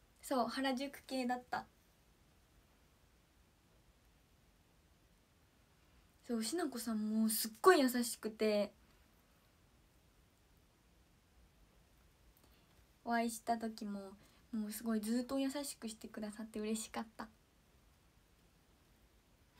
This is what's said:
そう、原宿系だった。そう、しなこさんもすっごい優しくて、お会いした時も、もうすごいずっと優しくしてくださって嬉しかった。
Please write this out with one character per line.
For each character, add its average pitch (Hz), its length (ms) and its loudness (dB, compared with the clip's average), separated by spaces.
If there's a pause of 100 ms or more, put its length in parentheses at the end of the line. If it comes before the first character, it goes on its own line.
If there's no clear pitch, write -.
(200)
そ 254 240 0
う、 233 40 -4
原 262 280 0
宿 277 300 -6
系 262 200 -2
だ 247 100 0
っ 247 140 -8
た。 - 160 -6 (4000)
そ 240 100 -2
う、 220 80 0
し 220 100 -4
な 339 140 0
こ 247 100 -6
さ 233 140 -4
ん 214 300 2
も 220 60 6
す 220 200 0
っ - 20 -6 (100)
ご 381 120 10
い 320 80 10
優 254 80 6
し 240 300 0
く 220 120 -4
て、 208 420 2 (4000)
お 240 80 -2
会 233 140 2
い 240 40 -2
し 233 120 -10
た 233 160 0
時 220 260 -8
も、 196 280 -8 (400)
も 214 160 -4
う 214 40 -8
す 233 120 -10
ご 226 100 0
い 220 60 0
ず 233 220 0
っ - 20 -2
と 269 160 -2
優 269 100 0
し 285 260 -6
く 233 120 -12
し 220 80 -12
て - 100 -16
く - 140 -12
だ 208 100 -6
さ 220 140 -10
っ - 20 -14
て 220 140 -6
嬉 220 200 -2
し - 100 -10
か 233 100 -6
っ 226 60 -8 (100)
た。 220 120 -12 (2250)